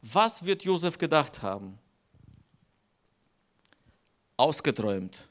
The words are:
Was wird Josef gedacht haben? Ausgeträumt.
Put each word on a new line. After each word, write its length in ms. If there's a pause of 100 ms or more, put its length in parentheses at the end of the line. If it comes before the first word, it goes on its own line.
Was 440
wird 200
Josef 340
gedacht 440
haben? 360 (2500)
Ausgeträumt. 960